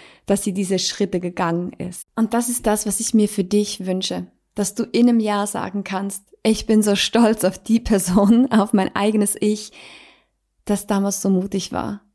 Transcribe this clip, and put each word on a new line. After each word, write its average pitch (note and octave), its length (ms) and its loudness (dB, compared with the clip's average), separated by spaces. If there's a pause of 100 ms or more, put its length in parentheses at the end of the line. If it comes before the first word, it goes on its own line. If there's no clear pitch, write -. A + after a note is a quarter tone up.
(260)
dass G3 180 0
sie G3 100 -4
diese F#3+ 260 -2
Schritte F#3+ 400 -4
gegangen F3 540 -4
ist. - 300 -12 (120)
Und A3+ 180 -2
das A#3+ 140 0
ist A#3+ 180 -6
das, G#3+ 200 0
was G3+ 140 -4
ich - 140 -2
mir G#3+ 140 4
für G#3 160 -4
dich G#3 420 -2
wünsche, F#3 420 -4 (280)
dass G3+ 200 -4
du A#3 80 -2
in A#3+ 260 2
einem A#3 100 4
Jahr G#3 280 -2
sagen G3 360 -6
kannst, G3 400 -8 (200)
"Ich A3 220 2
bin G#3+ 180 4
so G3+ 120 2
stolz A3+ 480 2
auf F3+ 140 0
die A3+ 220 0
Person, G#3 720 4
<laughs> - 0 -
auf G#3+ 200 2
mein F#3+ 240 2
eigenes G#3 440 0
Ich, G#3 320 -2 (920)
das G3+ 240 -2
damals G3 340 -2
so G3 80 0
mutig F#3+ 440 -2
war - 280 -6 (140)